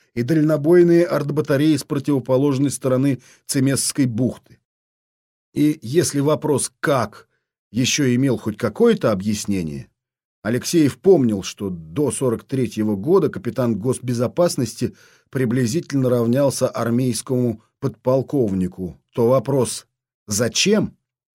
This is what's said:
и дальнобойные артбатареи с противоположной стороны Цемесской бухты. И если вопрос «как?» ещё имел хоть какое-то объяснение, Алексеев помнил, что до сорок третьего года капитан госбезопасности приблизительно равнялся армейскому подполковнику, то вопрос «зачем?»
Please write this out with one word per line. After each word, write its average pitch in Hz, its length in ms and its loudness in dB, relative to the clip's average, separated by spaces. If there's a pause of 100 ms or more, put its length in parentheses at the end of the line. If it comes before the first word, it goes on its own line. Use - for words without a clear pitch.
(140)
и 117 80 -4
дальнобойные 160 880 4
артбатареи 147 680 0
с 127 80 -4
противоположной 139 840 0
стороны 131 520 0 (260)
Цемесской 135 580 0
бухты. 117 540 -4 (920)
И 151 300 0
если 143 360 0
вопрос 143 600 0
«как?» - 480 -2 (440)
ещё 127 440 0
имел 127 220 0
хоть 107 200 -6
какое-то 135 540 2
объяснение, 95 760 -4 (540)
Алексеев 131 560 0
помнил, 123 460 4
что - 260 -8
до 85 400 -4
сорок 113 340 -2
третьего 107 520 -2
года 151 340 2
капитан 117 480 -4
госбезопасности 123 1160 -2 (340)
приблизительно 131 800 -2
равнялся 123 580 0
армейскому 120 920 -2 (180)
подполковнику, 107 1200 -2 (120)
то 117 180 0
вопрос 131 560 0 (400)
«зачем?» 117 720 -2 (380)